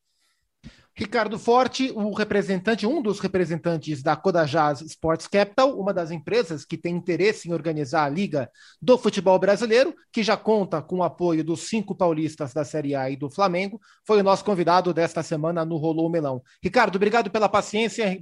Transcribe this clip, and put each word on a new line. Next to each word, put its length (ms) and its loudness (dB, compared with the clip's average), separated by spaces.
Ricardo 440 -2
Forte, 500 2
o 220 -4
representante, 760 -2
um 160 0
dos 160 -2
representantes 800 -4
da 140 2
Codajás 680 0
Sports 460 -4
Capital, 500 2
uma 160 -4
das 200 -4
empresas 520 -4
que 140 -8
tem 160 -4
interesse 540 -2
em 40 -4
organizar 520 -2
a 40 0
Liga 400 -4
do 160 6
Futebol 400 4
Brasileiro, 560 4
que 100 -2
já 140 2
conta 440 0
com 180 -6
o 40 2
apoio 400 0
dos 200 -4
cinco 340 -6
paulistas 580 -2
da 100 -2
Série 300 -6
A 160 -4
e 60 -6
do 120 -8
Flamengo, 520 -2
foi 140 4
o 20 2
nosso 220 4
convidado 500 2
desta 260 0
semana 440 -2
no 140 -4
Rolou 280 0
o 40 -2
Melão. 300 -2
Ricardo, 320 2
obrigado 340 2
pela 200 2
paciência, 720 0